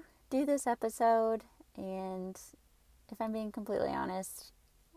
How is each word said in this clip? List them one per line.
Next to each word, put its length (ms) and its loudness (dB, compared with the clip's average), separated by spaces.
do 140 2
this 220 2
episode. 760 4
And 640 -6
if 100 -8
I'm 120 -2
being 180 -4
completely 400 0
honest, 640 -4